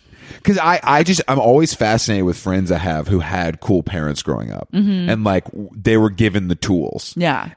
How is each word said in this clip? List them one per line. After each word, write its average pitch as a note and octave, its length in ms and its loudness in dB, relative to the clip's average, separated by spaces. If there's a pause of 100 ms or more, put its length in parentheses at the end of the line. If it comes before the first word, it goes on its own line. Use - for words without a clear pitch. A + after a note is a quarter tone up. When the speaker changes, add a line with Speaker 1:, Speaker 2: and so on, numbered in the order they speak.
(440)
Speaker 1:
'Cause G3 140 2
I, E3+ 260 2
I D3 180 4
just, F3 240 0
I'm C3+ 140 2
always C3 340 4
fascinated G#2+ 520 0
with F2 100 0
friends F#2 340 -2
I F2 80 2
have D#2+ 300 -4
who F#2+ 100 2
had E2+ 420 -4
cool F#2 220 0
parents D#2 400 -6
growing A1+ 300 -6
up. G1+ 200 -12
Speaker 2:
Mm-hmm. F#3+ 360 0
Speaker 1:
And, A2 160 -2
like, F#2+ 220 0
w-, - 280 -14
they A2 220 2
were A2 140 4
given G2 380 0
the F2 60 0
tools. E2+ 640 -4
Speaker 2:
Yeah. D#3+ 400 -2